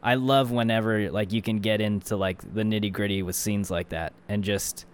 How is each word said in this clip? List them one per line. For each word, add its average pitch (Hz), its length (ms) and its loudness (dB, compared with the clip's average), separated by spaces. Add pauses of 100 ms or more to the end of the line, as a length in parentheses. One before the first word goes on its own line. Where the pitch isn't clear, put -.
I 123 140 2
love 131 340 4
whenever, 113 640 2
like, 101 200 -2
you 113 80 2
can 110 200 -2
get 107 200 2
into, 104 360 0
like, 95 260 -2 (100)
the 107 120 -2
nitty-gritty 101 580 0
with 90 140 -4
scenes 101 340 -2
like 87 200 -4
that 80 220 -4 (160)
and 104 140 -2
just 98 500 -4